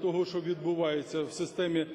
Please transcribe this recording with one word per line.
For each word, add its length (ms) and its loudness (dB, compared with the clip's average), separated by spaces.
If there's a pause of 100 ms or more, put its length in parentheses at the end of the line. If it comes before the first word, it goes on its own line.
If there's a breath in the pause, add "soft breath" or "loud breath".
того, 240 2
що 160 -2
відбувається 840 0
в 80 -4
системі, 640 0